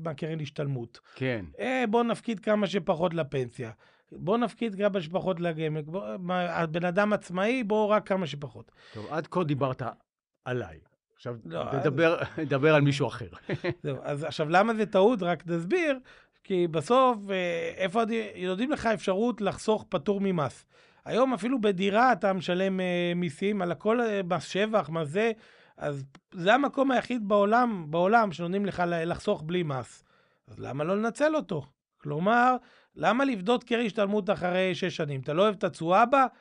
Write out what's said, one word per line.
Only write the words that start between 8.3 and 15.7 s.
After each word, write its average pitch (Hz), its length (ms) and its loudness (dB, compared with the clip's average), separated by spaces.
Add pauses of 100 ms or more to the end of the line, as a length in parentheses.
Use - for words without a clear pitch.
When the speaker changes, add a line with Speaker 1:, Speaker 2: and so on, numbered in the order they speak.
Speaker 2:
טוב, 107 160 -12
עד 156 180 -4
כה 180 160 -2
דיברת 135 380 -2 (640)
עליי. 107 340 -6 (360)
עכשיו, 123 200 -12 (100)
Speaker 1:
לא, 165 280 -6
Speaker 2:
נדבר, 156 460 2
Speaker 1:
אז - 80 -4 (100)
Speaker 2:
<laughs> - 0 -
נדבר 147 380 4
על 147 60 6
מישהו 143 260 2
אחר. 113 200 -10 (320)
<laughs> 170 240 -6
Speaker 1:
זהו, 139 180 -6
אז 143 220 -6
עכשיו, 151 260 -4
למה 202 240 4
זה 214 120 -2
טעות? 202 360 4
רק 175 260 -2
נסביר, 254 520 0 (440)